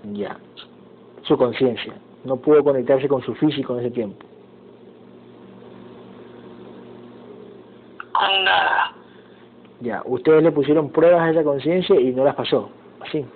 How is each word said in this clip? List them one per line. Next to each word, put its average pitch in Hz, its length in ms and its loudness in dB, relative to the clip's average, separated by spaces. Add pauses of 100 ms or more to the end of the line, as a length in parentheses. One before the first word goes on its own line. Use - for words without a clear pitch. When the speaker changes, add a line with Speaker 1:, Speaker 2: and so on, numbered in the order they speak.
(140)
Speaker 1:
Ya. - 220 -8 (840)
Su 151 160 0
conciencia. 123 540 -2 (320)
No 131 120 -4
pudo 147 280 4
conectarse 135 420 0
con 135 160 0
su 117 140 -8
físico 135 380 -2
en 123 100 -4
ese 123 80 -4
tiempo. 107 340 -8 (3750)
Speaker 2:
Con 196 320 -2
nada. 185 480 0 (880)
Speaker 1:
Ya. 113 240 -8
Ustedes 156 380 2
le 165 80 4
pusieron 147 400 0
pruebas 170 320 4
a 165 80 2
esa 160 140 2
conciencia 151 560 0
y 127 120 2
no 127 120 0
las 139 100 4
pasó. 139 360 -4 (300)
¿Así? 151 240 -8 (120)